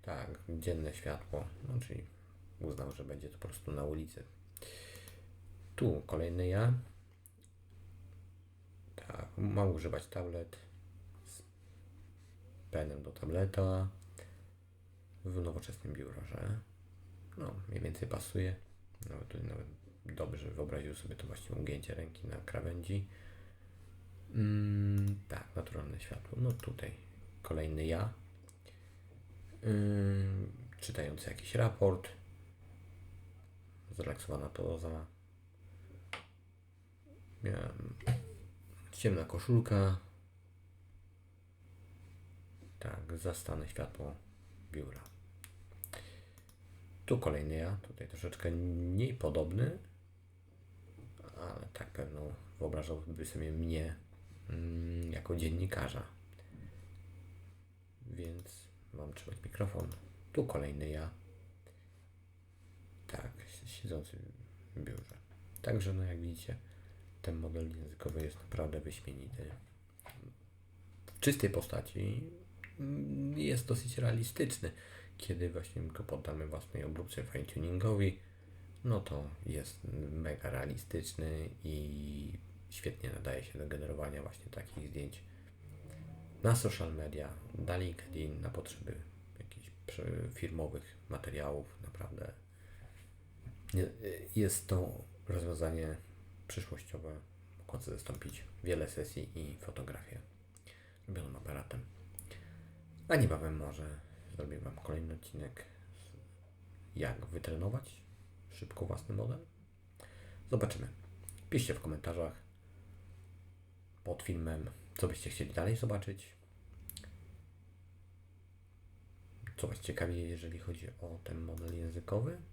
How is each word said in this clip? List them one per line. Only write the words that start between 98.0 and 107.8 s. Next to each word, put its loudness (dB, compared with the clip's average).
wiele 4
sesji -2
i -4
fotografię -6
robioną -4
aparatem. -4
A 10
niebawem 6
może -2
zrobię -2
wam -4
kolejny -2
odcinek, -6
jak 2
wytrenować 0